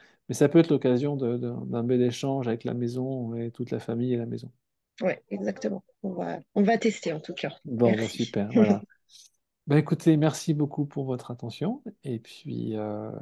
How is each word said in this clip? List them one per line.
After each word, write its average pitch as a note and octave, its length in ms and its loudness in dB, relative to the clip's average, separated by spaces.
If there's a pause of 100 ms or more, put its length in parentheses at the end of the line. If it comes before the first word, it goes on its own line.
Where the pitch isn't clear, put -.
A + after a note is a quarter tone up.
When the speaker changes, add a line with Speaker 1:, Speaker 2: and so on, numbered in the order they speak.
(280)
Speaker 1:
mais B2 60 -6
ça C#3+ 140 4
peut E3 100 6
être E3 120 6
l'occasion C#3 460 2
de, B2 200 -2
de, A#2+ 160 -4 (120)
d'un B2 180 -4
bel B2 200 4
échange C3 440 0
avec A2+ 160 -2
la B2+ 120 -4
maison B2 600 -4
et A#2 160 -6
toute A#2+ 220 -8
la B2 80 -4
famille A#2+ 320 -2
et A#2+ 60 0
la A#2 80 -4
maison. A#2 260 -10 (480)
Speaker 2:
Ouais, C4+ 300 -2
exactement. G3+ 520 -6 (220)
On F#3+ 80 -4
va, F3 260 -6 (160)
on G#3 80 4
va A3 160 4
tester, G#3 340 0
en D#3 80 -6
tout E3+ 140 -12
cas. C#3+ 160 -6 (140)
Speaker 1:
Bon, A#2+ 260 4
bah, A2 60 6
Speaker 2:
Merci. A2 300 -2
Speaker 1:
super, G#2 260 -2
voilà. G#3 340 6
Speaker 2:
<laughs> - 60 -20 (800)
Speaker 1:
Ben, C#3+ 80 6
écoutez, D#3 380 4
merci D#3 360 2
beaucoup D3 320 -2
pour C#3+ 200 -6
votre B2+ 260 -6
attention. D3 520 -6 (220)
Et B2 140 -6
puis, A#2+ 580 -8
euh, G#2+ 340 -6 (120)